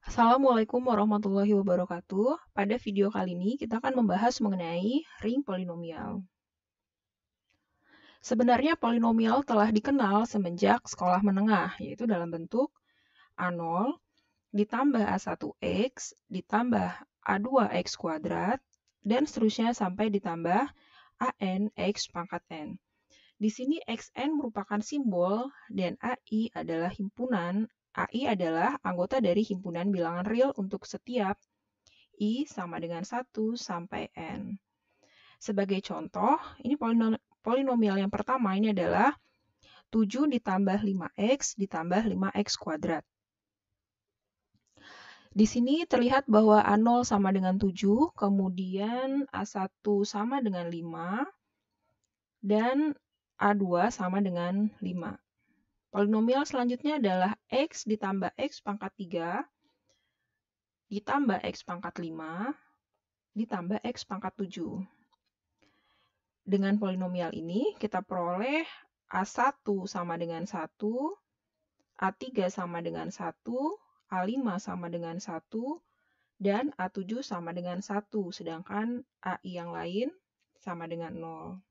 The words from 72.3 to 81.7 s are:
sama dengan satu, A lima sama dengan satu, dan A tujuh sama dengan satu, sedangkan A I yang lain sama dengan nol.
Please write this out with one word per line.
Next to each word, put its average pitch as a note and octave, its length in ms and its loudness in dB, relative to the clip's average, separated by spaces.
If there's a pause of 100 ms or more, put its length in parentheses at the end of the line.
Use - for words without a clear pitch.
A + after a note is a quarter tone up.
sama F3 320 -6
dengan E3 320 -8
satu, B3 640 -6 (320)
A F#3 160 -2
lima A3+ 320 -2
sama F3+ 320 -8
dengan E3+ 320 -8
satu, A3+ 560 -8 (640)
dan G#3 320 0
A F#3 160 -6
tujuh G#3 320 -6
sama F3 320 -8
dengan F3 240 -8
satu, G3+ 560 -6
sedangkan G3+ 720 -6 (160)
A F#3 240 -6
I F3 160 -8
yang E3+ 80 -10
lain F3 400 -4 (480)
sama E3+ 320 -10
dengan E3 240 -8
nol. E3 560 -12